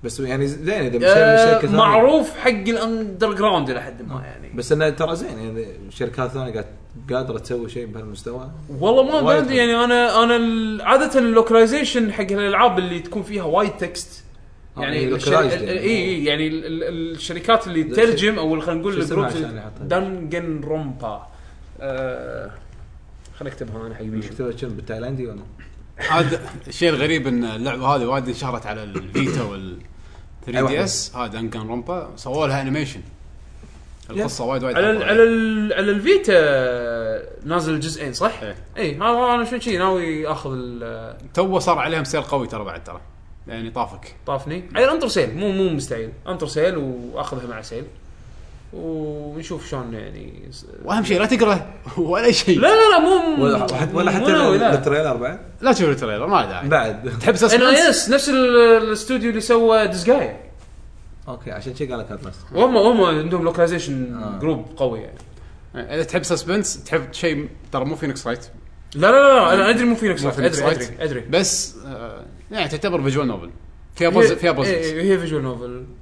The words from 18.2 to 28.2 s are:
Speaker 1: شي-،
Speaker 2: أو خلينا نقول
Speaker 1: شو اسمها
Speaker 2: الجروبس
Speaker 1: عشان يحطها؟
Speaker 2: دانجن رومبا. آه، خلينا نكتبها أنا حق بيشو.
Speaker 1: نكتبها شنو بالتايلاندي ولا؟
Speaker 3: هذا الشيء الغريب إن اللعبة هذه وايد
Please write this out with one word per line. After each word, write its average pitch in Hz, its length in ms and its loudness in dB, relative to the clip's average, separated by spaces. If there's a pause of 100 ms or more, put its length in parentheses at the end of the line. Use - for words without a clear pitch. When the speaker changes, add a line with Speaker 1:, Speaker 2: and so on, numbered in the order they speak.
Speaker 1:
شي-، 185 40 -4
Speaker 2:
أو 160 200 0
خلينا 165 220 -4
نقول 196 120 -4
Speaker 1:
شو 180 60 -4
اسمها 160 280 -2
Speaker 2:
الجروبس 151 180 -4
Speaker 1:
عشان 113 120 -10
يحطها؟ 110 260 -12
Speaker 2:
دانجن 170 760 -4
رومبا. 135 680 -8 (540)
آه، 123 680 -8 (880)
خلينا 139 160 -10
نكتبها 113 320 -12
أنا 113 80 -12
حق 113 60 -14
بيشو. 110 260 -8
Speaker 1:
نكتبها 120 300 -8
شنو 127 120 -8
بالتايلاندي 120 580 -8
ولا؟ 104 140 -12 (680)
Speaker 3:
هذا 165 320 2 (260)
الشيء 170 220 2
الغريب 151 380 0
إن 120 160 0
اللعبة 120 420 -6
هذه 135 200 2
وايد 127 220 -2